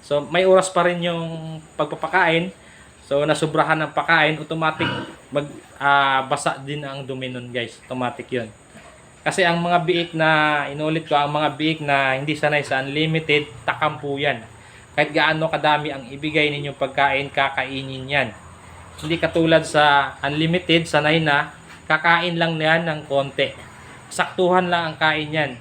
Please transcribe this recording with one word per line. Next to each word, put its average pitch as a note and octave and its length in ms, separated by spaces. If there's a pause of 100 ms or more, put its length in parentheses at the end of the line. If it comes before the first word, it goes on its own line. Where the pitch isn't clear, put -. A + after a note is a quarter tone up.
So, D3 240
may F3+ 240
oras F#3 160
pa F3 160
rin F3 160
yung E3 640 (160)
pagpapakain. E3 720 (560)
So, C#3+ 160
nasubrahan D#3 640
ng D3 80
pakain, D#3 480
automatic D#3+ 480 (400)
mag-, C#3+ 320 (160)
ah, C#3 480
basa C#3 320
din C#3+ 240
ang C#3 240
dumi C3 240
nun, B2 240
guys. A#2 320
Automatic B2 480
yun. A2+ 160 (760)
Kasi D#3+ 160
ang E3+ 160
mga F3 240
biik E3+ 320
na, D#3+ 160 (400)
inulit D#3 320
ko, D3+ 160
ang C#3+ 160
mga D3 240
biik D#3 240
na C#3 320
hindi D3 240
sanay D3 240
sa C#3 160
unlimited, D3 720 (160)
takam D3+ 320
po C#3+ 160
yan. C#3 240 (560)
Kahit D3+ 160
gaano D#3 400
kadami D3+ 400
ang C3+ 160
ibigay D3 480
ninyong C#3+ 240
pagkain, C#3 560
kakainin C3+ 720
yan. C3+ 220 (720)
Hindi D#3+ 160
katulad D#3+ 480
sa C#3+ 560
unlimited, D#3+ 640
sanay D3+ 320
na, D3+ 320 (400)
kakain E3+ 480
lang E3 160
yan D#3+ 320
ng D3+ 240
konti. C#3 400 (640)
Saktuhan F3+ 560
lang E3+ 240
ang - 40
kain D#3 360
yan. C#3 260